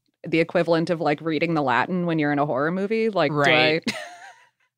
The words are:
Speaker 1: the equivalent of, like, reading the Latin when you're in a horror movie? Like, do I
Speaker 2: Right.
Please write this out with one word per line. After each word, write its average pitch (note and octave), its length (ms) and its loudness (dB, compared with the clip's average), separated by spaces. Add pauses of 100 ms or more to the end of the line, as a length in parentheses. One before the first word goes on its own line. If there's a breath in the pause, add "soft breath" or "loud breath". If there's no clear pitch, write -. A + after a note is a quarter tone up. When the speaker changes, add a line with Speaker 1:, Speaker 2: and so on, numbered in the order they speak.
(260)
Speaker 1:
the E3 140 2
equivalent E3+ 500 2
of, E3 100 -2
like, D#3 200 0
reading D#3+ 340 -2
the D3+ 80 0
Latin C3 420 0
when E3 140 0
you're D3 140 2
in C#3+ 80 0
a C#3+ 60 2
horror D3 260 -2
movie? A3 380 -2
Like, E3+ 200 0
do D3+ 120 -2
I C#3 40 4
Speaker 2:
Right. D#3 460 2 (840 loud breath)